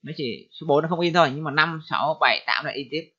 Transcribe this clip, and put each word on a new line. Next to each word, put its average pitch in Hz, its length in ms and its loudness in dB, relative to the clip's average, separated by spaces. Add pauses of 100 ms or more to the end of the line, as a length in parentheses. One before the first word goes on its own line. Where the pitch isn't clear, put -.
Nó 143 140 -14
chỉ 120 360 -8
số - 140 -12
bốn 151 160 4
nó 160 60 -4
không 170 120 -2
in 170 140 0
thôi, 160 200 4
nhưng 156 100 -8
mà 151 60 -4
năm, 156 340 0
sáu, 147 360 -2
bảy, 127 260 4
tám 131 180 0
là 143 80 -8
in 131 180 -10
tiếp. 151 280 -10